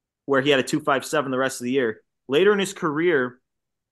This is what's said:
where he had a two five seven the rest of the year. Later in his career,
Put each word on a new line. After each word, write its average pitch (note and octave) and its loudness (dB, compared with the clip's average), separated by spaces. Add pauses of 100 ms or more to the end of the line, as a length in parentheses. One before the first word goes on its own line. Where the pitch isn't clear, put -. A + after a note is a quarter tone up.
(260)
where C3+ 2
he C#3+ 2
had C3+ 4
a B2 2
two D3 -4
five C#3 0
seven C#3 -2
the B2+ -4
rest C3 -4
of A#2+ -8
the B2 -4
year. B2+ -2 (260)
Later F3 4
in G3 0
his G3 -4
career, D3 -2 (520)